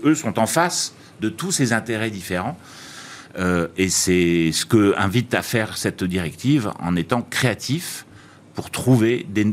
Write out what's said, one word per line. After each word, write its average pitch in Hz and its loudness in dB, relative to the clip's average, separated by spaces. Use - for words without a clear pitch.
eux 151 4
sont 113 -4
en 113 2
face - 0
de 110 -2
tous 185 -6
ces 113 2
intérêts 113 -2
différents. 95 -6
Euh, 87 2
et 95 2
c'est 85 2
ce - -4
que 104 4
invite 98 0
à 92 2
faire 107 -2
cette 95 -4
directive 92 0
en 87 0
étant 101 0
créatif - -4
pour - -8
trouver 120 2
des 104 2